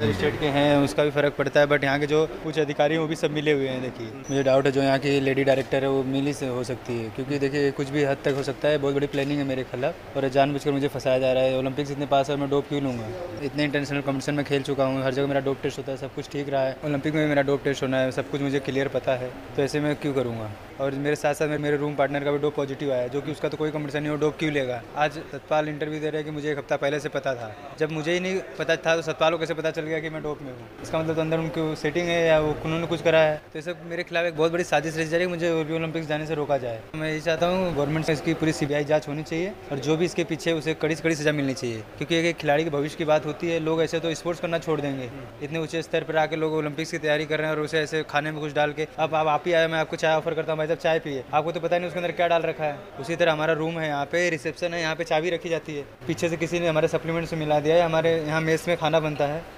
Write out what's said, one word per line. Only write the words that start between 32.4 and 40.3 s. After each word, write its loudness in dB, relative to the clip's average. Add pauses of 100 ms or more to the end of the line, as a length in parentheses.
वो 2
उन्होंने -2
कुछ -2
करा 6
है। 4
तो -12
ये -10
सब -6
मेरे -6
खिलाफ -2
एक -2
बहुत 4
बड़ी 0
साजिश 0
रची 0
जा 0
रही 4
है, -2
मुझे 2
भी -4
Olympics -2
जाने -2
से -2
रोका 0
जाए। -4 (120)
मैं -2
ये -2
चाहता 2
हूँ 2
government 0
से 2
इसकी 0
पूरी 2
सीबीआई 0
जांच 2
होनी -6
चाहिए -4 (200)
और -4
जो 0
भी 2
इसके 0
पीछे -2